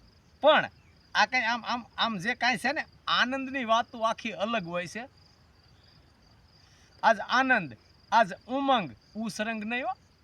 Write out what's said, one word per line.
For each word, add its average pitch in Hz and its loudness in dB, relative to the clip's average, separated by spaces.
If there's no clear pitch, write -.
પણ 254 6
આ 208 4
કંઈ 254 0
આમ, 226 0
આમ, 233 -6
આમ 214 0
જે 226 -4
કાંઈ 240 0
છે 262 -2
ને 302 -6
આનંદની 254 -2
વાતો 226 0
આખી 220 -2
અલગ 196 -4
હોય 175 -6
છે. 233 -12
આજ 214 6
આનંદ, 226 2
આજ 220 6
ઉમંગ, 262 0
ઉસરંગ 214 -6
નહીં 247 -6
હો, 370 -4